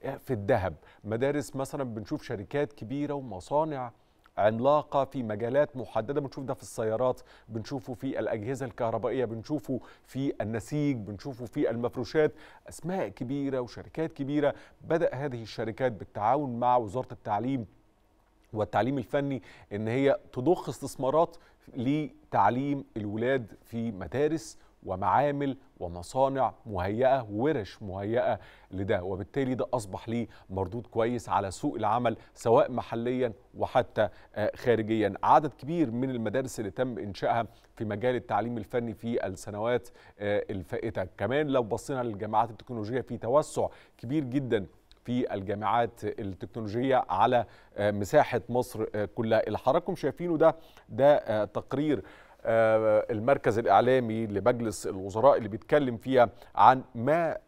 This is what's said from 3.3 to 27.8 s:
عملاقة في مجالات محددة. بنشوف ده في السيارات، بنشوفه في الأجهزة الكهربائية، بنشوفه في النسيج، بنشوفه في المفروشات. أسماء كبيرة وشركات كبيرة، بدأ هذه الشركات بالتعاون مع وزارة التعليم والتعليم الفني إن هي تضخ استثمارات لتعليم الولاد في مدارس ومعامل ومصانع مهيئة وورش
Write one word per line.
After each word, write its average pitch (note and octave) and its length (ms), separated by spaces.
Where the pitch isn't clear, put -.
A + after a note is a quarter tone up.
عملاقة C3 680
في C3 180
مجالات A#2 540
محددة. A#2 440
بنشوف C#3 240
ده B2+ 100
في - 80
السيارات، A2+ 580
بنشوفه A2+ 460
في C3+ 240
الأجهزة A2+ 480
الكهربائية، A#2 580
بنشوفه A#2 560
في C3+ 340
النسيج، B2+ 560
بنشوفه A2 500
في D3 240
المفروشات. B2 640
أسماء E3+ 400
كبيرة C3+ 520
وشركات D#3+ 520
كبيرة، C#3+ 420
بدأ D#3+ 340
هذه B2+ 280
الشركات A2+ 500
بالتعاون A#2 680
مع B2 160
وزارة A#2 360
التعليم A#2 540
والتعليم A2 460
الفني C#3 440
إن G#2+ 160
هي C3+ 300
تضخ D#3 360
استثمارات C#3 680
لتعليم C3+ 1080
الولاد A2 560
في A#2 280
مدارس C3 680
ومعامل B2+ 680
ومصانع A2+ 720
مهيئة A2+ 560
وورش A#2+ 500